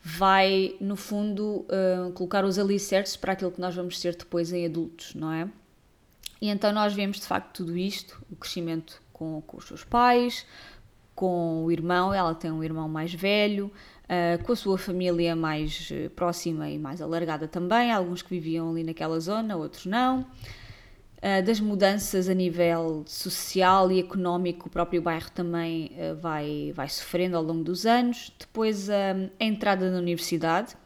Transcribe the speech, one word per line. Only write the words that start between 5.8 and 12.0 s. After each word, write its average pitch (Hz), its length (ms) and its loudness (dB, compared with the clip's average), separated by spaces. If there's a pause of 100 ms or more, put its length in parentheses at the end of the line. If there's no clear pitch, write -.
E 208 80 -2
então 208 240 2
nós 208 220 2
vemos, 196 260 -2
de - 60 -12
facto, - 360 -4
tudo 170 140 -4
isto, - 540 -4
o 185 60 -14
crescimento 165 680 -6 (100)
com, 156 340 -8
com - 120 -18
os - 80 -18
seus - 180 -16
pais, 240 600 4 (680)
com 170 520 0
o 165 40 2
irmão, 180 440 2